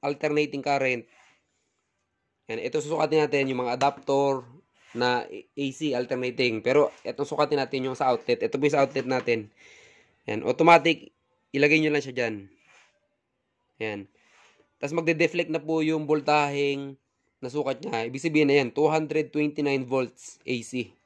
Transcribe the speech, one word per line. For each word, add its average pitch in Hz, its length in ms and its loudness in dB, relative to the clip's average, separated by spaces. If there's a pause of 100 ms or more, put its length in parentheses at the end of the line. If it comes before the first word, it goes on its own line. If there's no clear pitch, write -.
Alternating 147 560 -2
current. 131 480 0 (1400)
Yan. 113 100 -6
Ito - 240 -4
susukatin 156 400 2
natin 143 240 0
yung 127 160 -2
mga 123 160 -2
adapter 139 640 2 (480)
na 123 400 0
A 139 400 -8
C 139 240 -2
alternating. 127 640 0
Pero 135 320 2 (140)
itong 123 180 -6
sukatin 147 320 0
natin 135 320 -2
yung 131 80 -6
sa 131 160 2
outlet. 117 320 0
Ito 135 160 -2
po 147 80 2
yung 147 80 2
sa 139 80 6
outlet 131 240 -4
natin. 117 400 -2 (800)
Yan. 107 160 -6
Automatic, 160 720 4 (380)
ilagay 147 260 4
nyo 151 140 2
lang 143 100 0
siya 135 80 -12
dyan. 110 400 -6 (1300)
Yan. 101 300 -8 (680)
Tas 143 160 -6
magde-deflect 165 560 0
na 156 140 -4
po 160 180 0
yung 156 240 0
voltaheng 143 920 0 (400)
nasukat 131 440 -4
niya. 113 280 -4
Ibig 131 120 -10
sabihin 151 280 4
na 143 100 6
yan, 123 140 -4
two 151 160 4
hundred 156 420 -2
twenty-nine 143 540 -2
volts 127 580 -6
A 131 160 -4
C. 117 320 -8 (140)